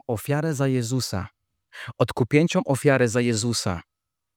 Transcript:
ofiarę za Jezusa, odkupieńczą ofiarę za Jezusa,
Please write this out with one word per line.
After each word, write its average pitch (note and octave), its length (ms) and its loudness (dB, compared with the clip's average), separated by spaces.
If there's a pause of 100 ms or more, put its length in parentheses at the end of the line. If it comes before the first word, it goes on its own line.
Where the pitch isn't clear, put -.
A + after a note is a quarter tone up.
ofiarę D3 480 -2
za C3+ 140 0
Jezusa, A#2+ 600 -2 (720)
odkupieńczą D3 680 2
ofiarę C3+ 440 2
za A#2+ 120 0
Jezusa, A2+ 640 -2 (540)